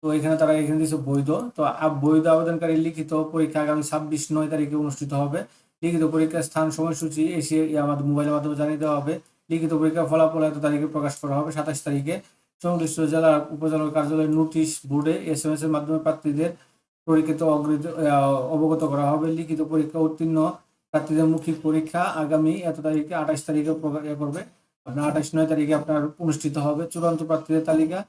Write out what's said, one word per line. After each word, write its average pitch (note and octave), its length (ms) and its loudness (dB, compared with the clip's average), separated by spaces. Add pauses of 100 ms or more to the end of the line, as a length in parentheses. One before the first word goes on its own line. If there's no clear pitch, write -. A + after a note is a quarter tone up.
তো D#3 100 -2
এখানে D#3 240 2
তারা D#3 160 4
এখানে D#3 240 2
দিয়েছে D#3 200 0
বৈধ। C#3 340 0 (260)
তো D#3+ 60 -2
আ-, D3+ 380 0
বৈধ D#3 260 4
আবেদনকারী E3 500 2
লিখিত D#3+ 380 -2
পরীক্ষা D#3 460 0
আগামী D3+ 220 0
ছাব্বিশ D3+ 500 -4
নয় D#3 160 0
তারিখে D3+ 280 -2
অনুষ্ঠিত C#3+ 360 -4
হবে। C#3+ 260 -2 (440)
লিখিত E3 220 2
পরীক্ষার D#3+ 380 0
স্থান, D#3+ 280 -2
সময়সূচি D#3 540 -2
এসে D#3 540 0
আমাদের C#3+ 280 0
মোবাইলের D3 280 2
মাধ্যমে D3 220 -2
জানিয়ে D3+ 220 -2
দেওয়া D3+ 220 0
হবে। D3+ 180 -4 (320)
লিখিত D#3+ 240 0
পরীক্ষার D#3+ 320 2
ফলাফল D#3+ 360 4
এত D3+ 160 0
তারিখে D3 280 0
প্রকাশ D3 300 -4
করা C#3 180 -4
হবে, D3+ 180 -2
সাতাশ D3 320 -4
তারিখে। D3 360 -2 (420)
সংশ্লিষ্ট E3 380 0
জেলা D#3 500 4
উপজেলা D#3 400 0
কার্যালয়ের D#3 400 0
নোটিশ D#3 560 0
বোর্ডে D3 260 0
এসএমএস D#3 500 -2
এর D#3+ 60 -2
মাধ্যমে D3+ 300 0
প্রার্থীদের D#3 520 0 (560)
পরীক্ষিত D#3 360 2
অগ্রগতি, D3+ 460 0
আহ, C#3+ 460 2
অবগত D#3 500 0
করা C#3+ 260 0
হবে। D3+ 220 0
লিখিত D#3+ 300 -4
পরীক্ষা D#3 360 -2
উত্তীর্ণ D#3+ 400 0 (520)
প্রার্থীদের D#3 360 2
মৌখিক D#3+ 360 0
পরীক্ষা D#3 400 0
আগামী D#3 500 2
এত E3+ 280 -4
তারিখে, D#3 340 -2
আঠাশ D3+ 320 -2
তারিখে D3+ 260 0
প্রকা-, D3+ 320 -4
এ D3+ 100 -6
করবে। D3 260 -6 (460)
আপনার C3+ 240 -4
আঠাশ D3+ 240 -2
নয় D#3+ 120 4
তারিখে D3+ 280 2
আপনার D3 280 0 (160)
অনুষ্ঠিত D#3 400 -2
হবে। D3 280 -2
চূড়ান্ত E3 360 0
প্রার্থীদের D#3 420 0
তালিকা D#3+ 440 2